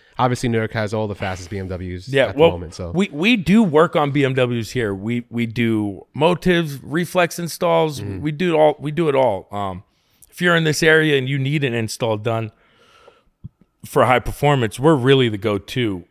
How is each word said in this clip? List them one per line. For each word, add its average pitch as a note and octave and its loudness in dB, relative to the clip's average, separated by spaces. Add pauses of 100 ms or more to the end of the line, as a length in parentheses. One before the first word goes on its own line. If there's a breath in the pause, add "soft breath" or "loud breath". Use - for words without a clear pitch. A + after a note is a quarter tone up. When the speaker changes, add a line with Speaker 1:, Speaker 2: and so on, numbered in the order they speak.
(200 soft breath)
Speaker 1:
obviously B2 0
New A2+ 0
York A2 -4
has G#2+ -4
all A2 -2
the G2+ -6
fastest F#2 -8
B G2+ -8
M F#2 -8
Ws F2+ -10
Speaker 2:
Yeah, C3 2
Speaker 1:
at - -6
Speaker 2:
well, D#3+ 6
Speaker 1:
the - -2
moment. E2+ -12
So F2 -10
Speaker 2:
we, F#3+ 0
we G#3 0
do G3 4
work D#3+ 2
on D3 0
B C#3 0
M B2+ 0
Ws B2 -2
here. A2 -2
We, A2+ -4
we A#2 -2
do A2 -2
motives, E3 0
reflex F3 -2
installs. E3 0
Speaker 1:
Mm-hmm. G2 -8
Speaker 2:
We D3+ -4
do E3+ -2
it D#3 2
all. D3+ 6
We C#3+ -8
do D#3+ -2
it C3+ 2
all. A#2+ 0
Um, G2 -6 (460 soft breath)
if - -10
you're F3 4
in E3 2
this D#3 0
area D#3 4
and B2+ -2
you C#3 -2
need C#3 -2
an A#2+ -2
install A2+ -2
done A2+ -4 (1300 soft breath)
for B2+ 2
high B2 4
performance, B2 0
we're D#3 4
really C3 4
the G#2+ -4
go-to. G2+ -2